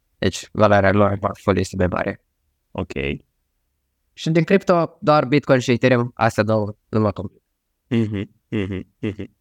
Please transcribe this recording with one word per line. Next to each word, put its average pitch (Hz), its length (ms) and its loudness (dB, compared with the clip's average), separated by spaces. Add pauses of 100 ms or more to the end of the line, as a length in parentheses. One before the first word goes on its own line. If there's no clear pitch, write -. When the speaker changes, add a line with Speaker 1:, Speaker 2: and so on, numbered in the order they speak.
(180)
Speaker 1:
Deci, - 340 -4
valoarea 101 400 4
lor 101 200 2
în 101 60 -4
portofoliu 98 420 -2
este 95 160 -6
mai 92 120 0
mare. 90 380 -6 (460)
Speaker 2:
Ok. - 200 -8 (1200)
Speaker 1:
Și - 160 -8
din 165 140 2
cripto, 175 580 0
doar 151 240 4
Bitcoin 135 340 2
și 120 120 -2
Ethereum, 123 420 2
astea 110 300 0
două, 107 320 -2 (140)
nu 110 100 -2
mă 104 120 2
complic. - 300 -14 (460)
Speaker 2:
Mhm, 107 440 -4 (160)
mhm, 98 400 -6 (120)
mhm. 101 420 -10